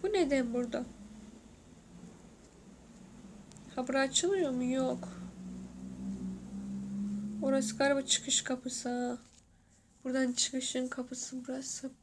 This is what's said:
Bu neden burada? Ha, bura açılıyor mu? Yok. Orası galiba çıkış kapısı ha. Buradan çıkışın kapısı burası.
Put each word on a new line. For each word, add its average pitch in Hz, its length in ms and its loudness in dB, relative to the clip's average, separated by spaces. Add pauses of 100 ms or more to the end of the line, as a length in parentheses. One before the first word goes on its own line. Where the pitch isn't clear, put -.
Bu 403 100 2
neden 269 400 4
burada? 247 320 0 (3000)
Ha, 254 120 0
bura 269 120 4
açılıyor 320 520 6
mu? 247 120 2
Yok. 254 460 2 (2250)
Orası 269 360 2
galiba 277 240 4
çıkış - 400 2
kapısı 254 480 -4
ha. 247 280 0 (840)
Buradan 254 300 2
çıkışın 254 540 0
kapısı 254 600 -6
burası. 262 440 -6 (120)